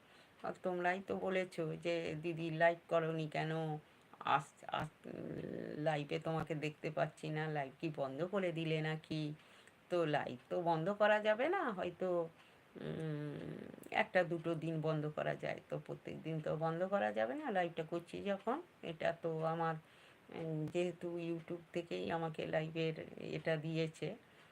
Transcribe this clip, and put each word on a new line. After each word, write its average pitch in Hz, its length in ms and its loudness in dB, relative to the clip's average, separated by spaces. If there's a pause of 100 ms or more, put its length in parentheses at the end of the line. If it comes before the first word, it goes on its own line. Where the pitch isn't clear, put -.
(420)
আর - 100 -2 (100)
তোমরাই 180 440 2
তো 196 100 0
বলেছো 185 600 0
যে, 165 460 0
'দিদি 165 280 -2
লাইভ 170 280 6 (100)
করোনি 160 400 2
কেন? 156 240 0 (680)
আস-, - 480 2
আস-, - 420 -4 (680)
লাইভে 151 420 0
তোমাকে 160 360 -2
দেখতে 151 360 -2
পাচ্ছি 156 380 -2
না, 156 180 0
লাইভ 143 340 -2
কি 160 160 0
বন্ধ 139 300 0
করে 185 260 2
দিলে 160 300 2
নাকি?' 156 520 -2 (560)
তো 175 160 4
লাইভ 127 320 0 (100)
তো 180 140 0
বন্ধ 165 300 4
করা 208 280 6
যাবে 214 280 4
না, 349 220 0
হয়তো, 180 580 0 (520)
উম, 156 580 -4 (520)
একটা - 340 4
দুটো 165 300 0
দিন 160 260 0
বন্ধ 151 360 2
করা 151 180 2
যায়, - 340 -4
তো 151 100 -2
প্রত্যেক - 440 -8
দিন 156 180 -2
তো 160 160 0
বন্ধ 160 260 0
করা 202 300 2
যাবে 220 220 2
না। 294 160 -4
লাইভটা 175 320 0
করছি 170 420 -6
যখন, 202 380 -2 (200)
এটা 165 300 0 (100)
তো 160 220 0
আমার, 165 300 2 (600)
উম, 160 380 -2
যেহেতু 175 460 0
YouTube 170 540 -6
থেকেই 180 380 -4
আমাকে 165 360 -2
লাইভের 160 480 0 (220)
এটা 160 400 -2
দিয়েছে 160 600 -2 (360)